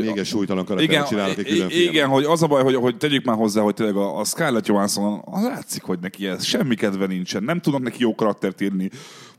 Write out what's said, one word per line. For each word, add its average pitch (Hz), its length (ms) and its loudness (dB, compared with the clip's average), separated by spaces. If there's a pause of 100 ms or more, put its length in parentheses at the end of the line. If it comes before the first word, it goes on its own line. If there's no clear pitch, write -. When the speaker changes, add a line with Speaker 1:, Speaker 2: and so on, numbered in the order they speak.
Speaker 1:
Még 107 120 -2
egy 95 80 0
súlytalan 95 400 0
karaktert 151 260 2
Speaker 2:
igen, 147 140 2
Speaker 1:
csinálnak 101 320 -2
egy 101 100 -4
Speaker 2:
i-, 143 40 -4
Speaker 1:
külön 92 180 0
Speaker 2:
i-, - 20 -4
Speaker 1:
filmet. 170 220 2
Speaker 2:
igen, 147 160 4
hogy 139 140 4
az 160 200 2
a 160 40 4
baj, 139 160 4
hogy, 131 120 4
hogy 123 220 2
tegyük 143 280 0
már 117 100 2
hozzá, 107 260 2
hogy 104 120 2
tényleg 104 220 0
a, 98 240 0
a 107 40 -2
Scarlett 117 440 -2
Johansson, 101 580 0
az 196 180 -4
látszik, - 400 -6
hogy 90 160 -4
neki 95 280 -8
ez 92 160 -6
semmi 135 320 0
kedve 98 300 0
nincsen, 95 380 -4
nem 165 180 -2
tudnak 139 200 0
neki 120 180 -6
jó 113 160 2
karaktert 101 460 -2
írni, 98 280 -2 (500)